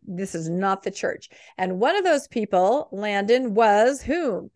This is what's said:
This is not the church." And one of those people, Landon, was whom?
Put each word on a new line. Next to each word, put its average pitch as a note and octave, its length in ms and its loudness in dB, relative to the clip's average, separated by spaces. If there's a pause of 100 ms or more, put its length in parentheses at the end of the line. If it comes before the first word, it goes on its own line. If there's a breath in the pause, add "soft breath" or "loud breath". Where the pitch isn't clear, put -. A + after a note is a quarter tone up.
This F#3+ 280 -8
is D#3+ 140 -6
not F#3+ 340 -2
the G3 80 -8
church." - 380 -8 (300 soft breath)
And F#3 220 -4
one D#4 160 2
of G4 80 0
those D4+ 240 0
people, G#3 640 0
Landon, G#3 640 0
was A3+ 480 4
whom? C4 540 -4